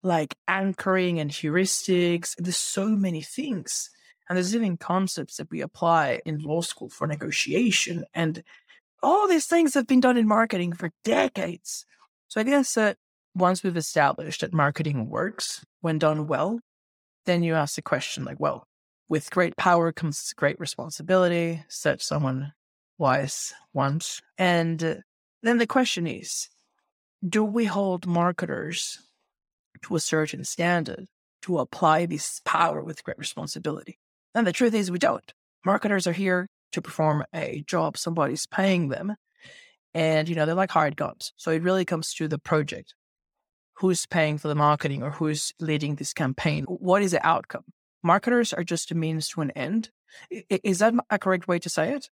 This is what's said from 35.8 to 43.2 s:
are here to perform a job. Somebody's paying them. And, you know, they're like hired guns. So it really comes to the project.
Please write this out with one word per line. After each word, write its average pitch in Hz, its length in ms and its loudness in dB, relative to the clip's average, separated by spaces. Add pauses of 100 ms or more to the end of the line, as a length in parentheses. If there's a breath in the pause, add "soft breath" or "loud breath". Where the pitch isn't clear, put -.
are 175 80 0
here 185 340 0 (240)
to - 100 -4
perform 151 520 0
a 147 320 -6
job. 160 320 -2
Somebody's 156 480 -2
paying 185 440 2
them. 196 260 -6 (800 loud breath)
And, 160 360 2
you 170 60 -2
know, 156 100 2
they're 160 80 0
like 185 180 0
hired 151 260 2
guns. - 380 -8
So - 160 -4
it 160 120 0
really 185 200 2
comes 165 300 -4
to 156 140 -4
the 156 100 -2
project. - 560 -2 (840)